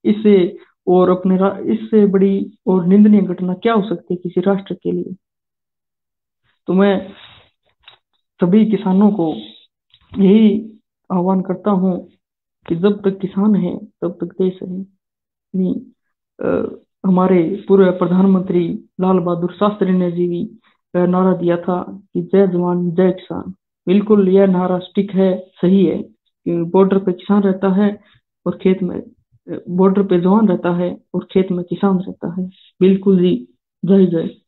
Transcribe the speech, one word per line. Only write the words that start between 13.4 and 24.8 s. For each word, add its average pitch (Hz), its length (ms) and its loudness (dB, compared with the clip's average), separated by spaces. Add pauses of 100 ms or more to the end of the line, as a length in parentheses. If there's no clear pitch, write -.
है 175 240 -4
तब - 420 -12
तक 175 60 -6
देश 185 360 -4
है। 185 240 -12 (680)
नहीं, 185 240 -4 (640)
अ, - 320 -4 (300)
हमारे 185 640 0
पूर्व 190 220 4
प्रधानमंत्री 180 960 0 (160)
लाल 185 180 0
बहादुर 175 340 -4
शास्त्री 208 400 -2
ने 180 200 0
जी 175 160 -4
भी, 175 220 -6 (440)
अ, 180 120 0
नारा 180 300 2
दिया 170 200 0
था 180 460 -8 (120)
कि 175 80 -4
"जय 196 240 2
जवान 175 440 -2
जय 185 220 2
किसान"। - 420 -12 (340)
बिल्कुल 202 400 2
यह 196 180 4
नारा 180 320 0
stick 196 320 -6